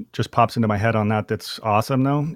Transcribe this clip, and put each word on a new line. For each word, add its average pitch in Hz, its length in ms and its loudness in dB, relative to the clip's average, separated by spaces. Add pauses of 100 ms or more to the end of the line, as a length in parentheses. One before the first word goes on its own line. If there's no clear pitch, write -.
(140)
just - 180 -2
pops 117 240 2
into 117 120 2
my 104 100 0
head 113 180 2
on 107 120 0
that 107 200 0
that's - 360 -6
awesome, 113 400 2
though, 147 320 0